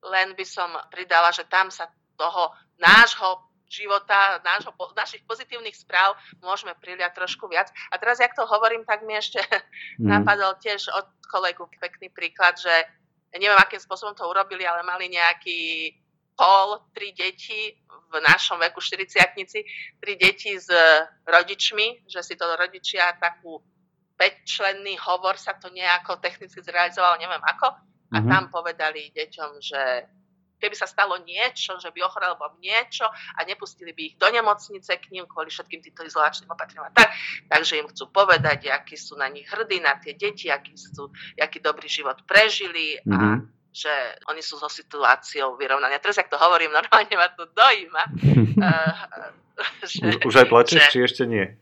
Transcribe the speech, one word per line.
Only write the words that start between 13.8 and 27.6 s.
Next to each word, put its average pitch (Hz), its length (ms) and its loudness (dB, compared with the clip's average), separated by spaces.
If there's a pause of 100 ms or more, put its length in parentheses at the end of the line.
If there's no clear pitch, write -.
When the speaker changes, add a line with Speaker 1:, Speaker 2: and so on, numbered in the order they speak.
Speaker 1:
to 185 80 -8
urobili, 185 400 -2
ale 170 160 -2
mali 180 320 -6
nejaký 170 800 -2 (400)
pol, 196 480 4 (140)
tri 196 180 -14
deti 214 640 -8 (320)
v - 40 -16 (120)
našom 175 320 2
veku, 170 240 -2
štyridsiatnici, 190 800 -2 (400)
tri 202 160 -8
deti 196 400 0
s 180 140 -6 (560)
rodičmi, 196 840 0
že 175 160 -10
si 180 80 -12
to 170 140 -6 (100)
rodičia 180 640 -2
takú 170 400 -8 (560)
päťčlenný 196 800 -2
hovor, 185 400 -2
sa - 180 -10
to 185 140 -20
nejako 180 480 -4
technicky 180 460 -10
zrealizovalo, 175 580 0
neviem 170 220 -8
ako. 180 240 0 (420)